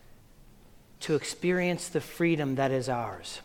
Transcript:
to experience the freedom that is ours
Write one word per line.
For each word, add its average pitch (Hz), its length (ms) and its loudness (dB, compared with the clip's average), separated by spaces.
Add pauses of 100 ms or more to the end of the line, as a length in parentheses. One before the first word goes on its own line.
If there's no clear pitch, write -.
(1000)
to - 160 0
experience 180 760 0
the 156 100 0
freedom 151 560 0
that 135 140 4
is 127 200 0
ours 120 560 -4